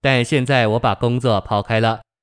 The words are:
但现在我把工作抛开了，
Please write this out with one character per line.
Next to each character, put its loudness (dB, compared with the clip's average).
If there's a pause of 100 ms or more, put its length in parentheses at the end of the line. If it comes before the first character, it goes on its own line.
但 2
现 0
在 2
我 0
把 0
工 -2
作 0
抛 -2
开 -2
了， -2 (220)